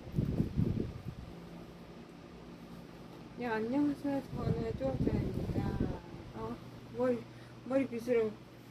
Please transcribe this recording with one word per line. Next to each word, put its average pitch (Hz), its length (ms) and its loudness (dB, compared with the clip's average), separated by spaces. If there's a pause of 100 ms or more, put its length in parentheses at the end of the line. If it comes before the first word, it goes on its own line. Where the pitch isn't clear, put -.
(3500)
예, 240 40 0
안녕하세요. 277 760 4 (140)
저는 240 440 2
쪼아입니다. - 1000 2 (580)
어, 220 200 -4 (420)
머리, 247 220 4 (480)
머리 262 200 6
빗으로 233 440 4 (400)